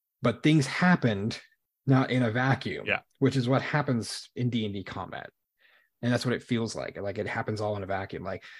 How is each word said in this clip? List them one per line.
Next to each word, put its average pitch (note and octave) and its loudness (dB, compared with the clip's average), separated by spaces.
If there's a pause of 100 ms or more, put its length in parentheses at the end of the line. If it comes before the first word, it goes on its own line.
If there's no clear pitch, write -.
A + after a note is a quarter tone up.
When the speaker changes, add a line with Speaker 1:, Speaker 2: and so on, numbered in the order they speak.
(220)
Speaker 1:
but A#2+ 0
things D#3 6
happened A#2+ 2 (480)
not C3+ 4
in B2+ 2
a A#2 2
vacuum, B2+ 0
Speaker 2:
Yeah. G2+ 0 (180)
Speaker 1:
which C3+ 4
is B2 0
what C3 4
happens C3+ -2
in B2 -2
D A2+ 0
and G2+ -4
D G2 -8
combat. - -10 (720)
And A#2+ 0
that's A#2+ 0
what B2 0
it - -6
feels A2+ -2
like. C#2 -8
Like, G2 -6
it G2 -4
happens G#2+ -4
all G#2+ -2
in G2 -6
a F#2+ -6
vacuum. F#2+ -6
Like, F#2 -8 (160)